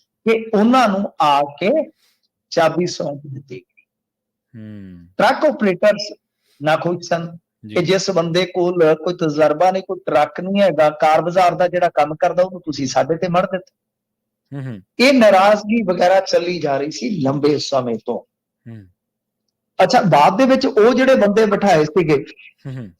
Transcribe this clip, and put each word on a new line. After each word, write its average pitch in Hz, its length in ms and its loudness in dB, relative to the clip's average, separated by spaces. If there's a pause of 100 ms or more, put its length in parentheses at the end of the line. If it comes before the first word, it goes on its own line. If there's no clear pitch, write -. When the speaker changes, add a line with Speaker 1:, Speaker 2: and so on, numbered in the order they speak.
(280)
Speaker 1:
ਕਿ 220 260 -2
ਉਹਨਾਂ 233 340 4
ਨੂੰ 202 320 -4
ਆ 143 200 2
ਕੇ 226 500 -2 (600)
ਚਾਬੀ 165 360 0
ਸੌਂਪ 143 400 -8
ਦਿੱਤੀ 131 280 -16
ਗਈ। - 220 -20 (800)
Speaker 2:
ਹੂੰ। 98 500 -18 (120)
Speaker 1:
ਟਰੱਕ 226 260 2
ਆਪਰੇਟਰਸ 208 680 0 (500)
ਨਾਖੁਸ਼ 170 460 -2
ਸਨ 170 300 -6 (280)
Speaker 2:
ਜੀ। 107 80 -10
Speaker 1:
ਕਿ 175 80 0
ਜਿਸ 185 280 0
ਬੰਦੇ 175 360 0
ਕੋਲ 175 480 0
ਕੋਈ 156 200 -6
ਤਜਰਬਾ 156 560 0
ਨਹੀਂ, 190 120 -2
ਕੋਈ 185 240 -10
ਟਰੱਕ 151 340 -2
ਨਹੀਂ 196 220 -2
ਹੈਗਾ, 156 280 2
ਕਾਰ 156 320 2
ਬਾਜ਼ਾਰ 175 320 2
ਦਾ 175 140 0
ਜਿਹੜਾ 175 200 0
ਕੰਮ 151 260 -2
ਕਰਦਾ, 175 280 0
ਉਹਨੂੰ 185 180 -6
ਤੁਸੀਂ 143 260 -8
ਸਾਡੇ 135 300 -2
ਤੇ 180 120 -4
ਮੜ 180 180 0
ਦਿੱਤਾ। 185 300 -10 (800)
Speaker 2:
ਹੂੰ, 135 100 -10
ਹੂੰ। 110 140 -12 (180)
Speaker 1:
ਇਹ 262 140 4
ਨਾਰਾਜ਼ਗੀ 208 680 4
ਵਗੈਰਾ 180 380 2
ਚੱਲੀ 175 380 -2
ਜਾ 143 200 -2
ਰਹੀ 147 120 -6
ਸੀ 214 300 -6
ਲੰਬੇ 143 380 0
ਸਮੇਂ 123 360 -4 (120)
ਤੋਂ। 113 140 -6 (500)
Speaker 2:
ਹੂੰ। 107 160 -18 (960)
Speaker 1:
ਅੱਛਾ, 233 200 2
ਬਾਅਦ 170 360 4
ਦੇ 262 80 4
ਵਿੱਚ 262 200 2
ਉਹ 233 280 4
ਜਿਹੜੇ 262 200 4
ਬੰਦੇ 208 320 2
ਬਿਠਾਏ 196 380 2
ਸੀਗੇ, 151 400 0 (420)
Speaker 2:
ਹੂੰ, 131 100 -12
ਹੂੰ। 113 240 -14